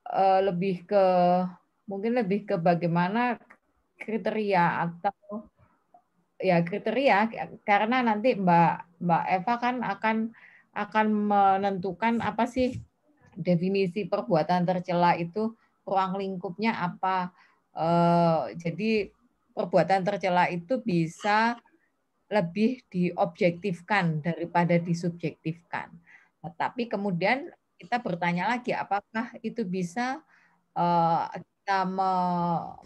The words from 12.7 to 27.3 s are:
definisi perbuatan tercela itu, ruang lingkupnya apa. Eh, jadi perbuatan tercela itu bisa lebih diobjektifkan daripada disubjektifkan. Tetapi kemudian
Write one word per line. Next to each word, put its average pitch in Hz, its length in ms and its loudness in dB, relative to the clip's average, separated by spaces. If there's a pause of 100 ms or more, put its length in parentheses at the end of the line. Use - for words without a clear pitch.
definisi 180 720 0
perbuatan 180 560 0
tercela 175 480 2
itu, 214 400 -4 (320)
ruang 190 320 0
lingkupnya 190 640 -4
apa. 185 480 -2 (480)
Eh, 170 800 2
jadi 170 560 -2 (400)
perbuatan 190 480 2
tercela 180 480 0
itu 175 320 -4
bisa 208 720 0 (760)
lebih 208 560 0
diobjektifkan 175 1400 -2
daripada 170 560 0
disubjektifkan. 170 1120 -6 (480)
Tetapi 165 480 -6
kemudian 202 640 -2 (240)